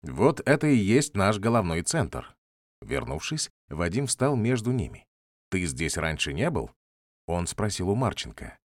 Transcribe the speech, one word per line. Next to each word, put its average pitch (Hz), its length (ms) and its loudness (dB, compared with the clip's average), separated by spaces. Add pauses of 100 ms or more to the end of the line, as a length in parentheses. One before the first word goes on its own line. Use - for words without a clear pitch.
"Вот 127 420 2
это 151 220 4
и 143 80 6
есть 113 400 4
наш 101 240 2
головной 98 420 2
центр". - 540 -4 (460)
Вернувшись, - 680 -4 (200)
Вадим 87 380 0
встал 135 280 2
между 120 380 2
ними. - 320 -4 (440)
"Ты 92 160 0
здесь 76 300 -2
раньше 80 380 -2
не 113 160 0
был?" 90 220 -4 (560)
он 87 180 0
спросил 98 440 -2
у 101 60 4
Марченко. - 720 -4